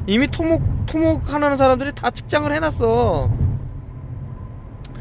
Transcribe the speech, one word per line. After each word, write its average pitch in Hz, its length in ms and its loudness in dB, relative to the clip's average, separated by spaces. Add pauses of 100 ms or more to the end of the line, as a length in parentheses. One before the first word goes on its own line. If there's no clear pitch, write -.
이미 240 200 4
토목, 330 340 0 (240)
토목하는 294 720 2
사람들이 269 360 4
다 - 180 -2
측정을 294 440 0
해놨어. 233 760 2 (1700)